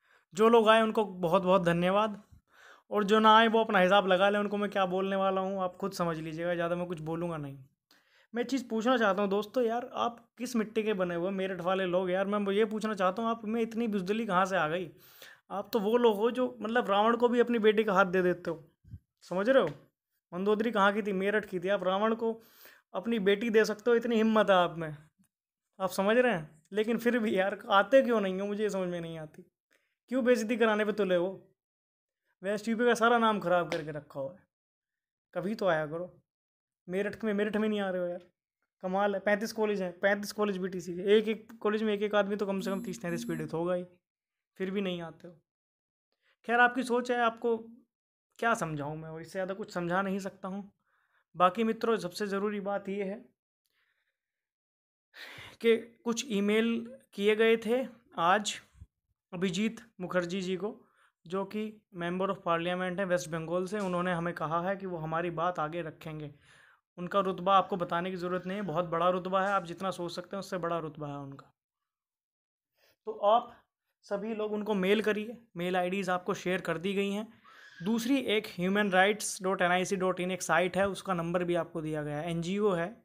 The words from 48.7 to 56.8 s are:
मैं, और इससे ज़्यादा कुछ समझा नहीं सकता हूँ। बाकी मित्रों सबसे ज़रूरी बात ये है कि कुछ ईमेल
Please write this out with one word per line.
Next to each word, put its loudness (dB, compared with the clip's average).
मैं, -12
और -10
इससे -16
ज़्यादा -6
कुछ -12
समझा -2
नहीं -2
सकता -10
हूँ। -10
बाकी 4
मित्रों 0
सबसे -6
ज़रूरी -4
बात -6
ये -4
है -6
कि 6
कुछ -4
ईमेल 2